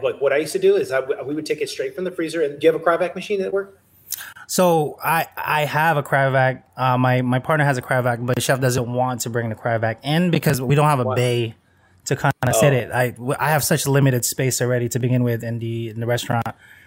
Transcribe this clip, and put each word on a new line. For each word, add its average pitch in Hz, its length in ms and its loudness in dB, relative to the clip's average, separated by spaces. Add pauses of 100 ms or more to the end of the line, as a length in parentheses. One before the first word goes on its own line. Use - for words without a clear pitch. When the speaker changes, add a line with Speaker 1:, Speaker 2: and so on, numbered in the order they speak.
Speaker 1:
like, 123 180 -2
what 135 120 2
I 135 60 2
used 156 160 -2
to 185 40 0
do 196 180 4
is 139 160 -2
I 131 80 2
w-, 131 240 -4
we 143 100 -6
would 151 120 -6
take 151 140 -4
it 139 80 -8
straight 135 260 -6
from 185 100 -6
the 180 60 -6
freezer. 165 320 -4
And 143 160 -2
do 156 80 4
you 160 60 6
have 156 80 -2
a - 40 -14
cryovac 175 300 0
machine 190 280 -4
at 190 100 -6
work? 196 260 -4 (720)
Speaker 2:
So 165 540 2
I, 156 220 0 (100)
I 151 300 -2
have 151 320 2
a 139 40 0
cryovac. 135 600 2 (140)
Uh, 127 200 2
my, 127 240 4
my 127 180 2
partner 151 280 0
has 139 100 2
a 123 60 -6
cryovac, 123 420 0
but 123 100 0
the 117 60 -2
chef 131 200 0
doesn't 123 300 0
want 123 320 -2
to 123 80 -8
bring 113 200 -2
the 110 40 -6
cryovac 113 480 -2
in 165 280 0
because 147 300 0
we 135 140 0
don't 147 140 4
have 139 120 2
a 120 40 0
Speaker 1:
Why? 127 100 -2
Speaker 2:
bay 120 400 0 (520)
to 143 100 -2
kinda 139 160 0 (220)
sit 143 180 6
Speaker 1:
Oh. 131 40 4
Speaker 2:
it. 107 140 -4
I, 123 200 0
w-, 123 280 -6
I 139 120 0
have 151 120 2
such 147 240 0
limited 135 380 4
space - 380 -2
already 120 260 0
to 123 100 -2
begin 123 240 2
with 117 220 0
in 117 140 -4
the, 113 320 -6
in 110 100 -10
the 113 60 -4
restaurant. 120 400 -2 (400)